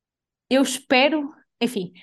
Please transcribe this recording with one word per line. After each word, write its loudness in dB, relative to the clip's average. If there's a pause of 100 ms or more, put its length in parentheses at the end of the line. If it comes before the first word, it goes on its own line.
(500)
eu 4
espero, 0 (300)
enfim, -4